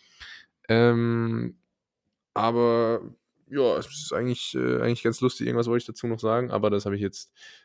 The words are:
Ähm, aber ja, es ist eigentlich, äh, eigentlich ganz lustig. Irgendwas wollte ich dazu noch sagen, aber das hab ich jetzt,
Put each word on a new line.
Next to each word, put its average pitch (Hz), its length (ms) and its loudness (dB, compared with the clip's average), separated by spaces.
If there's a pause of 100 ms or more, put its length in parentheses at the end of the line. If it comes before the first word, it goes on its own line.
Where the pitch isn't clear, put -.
(680)
Ähm, 117 880 2 (760)
aber 117 680 2 (480)
ja, 123 280 2
es 71 100 -4
ist - 260 -10
eigentlich, 120 420 -2
äh, 123 280 0
eigentlich 117 200 0
ganz 117 180 -2
lustig. 123 260 0
Irgendwas 120 200 0
wollte 120 160 0
ich - 40 -20
dazu 117 200 -10
noch 113 140 -4
sagen, 117 300 0
aber 104 200 0
das 101 160 0
hab 101 60 0
ich 101 80 -2
jetzt, - 320 -6 (320)